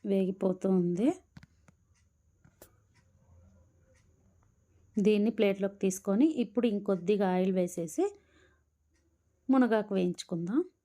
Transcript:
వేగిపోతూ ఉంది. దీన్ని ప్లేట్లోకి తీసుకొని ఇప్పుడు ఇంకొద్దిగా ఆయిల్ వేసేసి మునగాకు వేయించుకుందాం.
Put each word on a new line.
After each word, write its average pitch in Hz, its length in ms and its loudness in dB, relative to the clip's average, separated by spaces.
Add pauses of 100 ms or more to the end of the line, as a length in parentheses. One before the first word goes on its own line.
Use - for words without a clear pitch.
(100)
వేగిపోతూ 190 580 0 (120)
ఉంది. 175 280 0 (4000)
దీన్ని 214 320 4
ప్లేట్లోకి 196 460 0
తీసుకొని 196 420 0 (180)
ఇప్పుడు 240 300 -2
ఇంకొద్దిగా 196 520 0 (100)
ఆయిల్ 190 240 0
వేసేసి 180 440 -4 (1500)
మునగాకు 220 480 2
వేయించుకుందాం. 180 640 -2 (240)